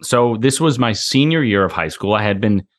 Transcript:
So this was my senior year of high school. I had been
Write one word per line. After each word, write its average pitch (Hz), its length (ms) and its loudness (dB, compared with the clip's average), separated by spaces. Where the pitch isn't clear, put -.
So 120 360 0
this 131 220 0
was 151 200 0
my 117 140 0
senior 147 500 0
year 101 200 2
of 90 80 0
high 80 180 -4
school. 98 260 -2
I 107 80 0
had 101 180 0
been 104 240 0